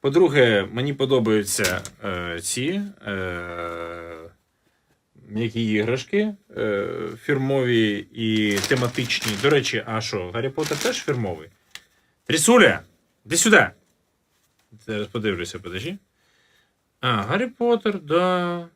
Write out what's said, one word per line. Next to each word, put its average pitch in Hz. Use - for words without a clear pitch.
По-друге, 139
мені 135
подобаються, 107
е, 87
ці, 160
е, 85
м'які 110
іграшки, 131
е, 104
фірмові 123
і 110
тематичні. 123
До 139
речі, 123
а 110
що, 95
Гаррі 98
Поттер 147
теж 240
фірмовий? 95
Трісуля, 151
іди 127
сюди. 160
Зараз 104
подивлюся, 95
подожди. 101
А, 127
Гаррі 123
Поттер, 233
да. 175